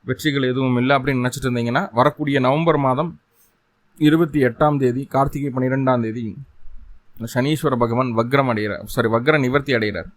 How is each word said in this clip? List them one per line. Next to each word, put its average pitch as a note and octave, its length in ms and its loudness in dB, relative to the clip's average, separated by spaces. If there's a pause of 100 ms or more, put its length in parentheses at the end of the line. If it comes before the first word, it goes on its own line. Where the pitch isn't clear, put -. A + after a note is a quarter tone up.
(100)
வெற்றிகள் C#3 400 -2
எதுவும் B2+ 320 0
இல்ல C#3 160 4
அப்படின்னு B2+ 240 0
நினைச்சிட்டு B2+ 260 -4
இருந்தீங்கன்னா, A#2+ 340 -2 (160)
வரக்கூடிய C#3 480 2
நவம்பர் D3+ 400 2
மாதம் C#3+ 240 0 (1000)
இருபத்தி D#3 320 2 (100)
எட்டாம் D3 340 2
தேதி, B2+ 200 0 (120)
கார்த்திகை C#3 400 0
பன்னிரெண்டாம் C3 500 0
தேதி, A2+ 180 -6 (920)
இந்த A2+ 180 -8
சனீஸ்வர C3+ 480 0
பகவான் A#2+ 380 0
வக்ரம் B2+ 340 2
அடைகிறார், G#2 400 -4
சாரி, A#2 220 0
வக்ர C#3 280 2
நிவர்த்தி C3+ 360 0
அடைகிறார். F2+ 360 -4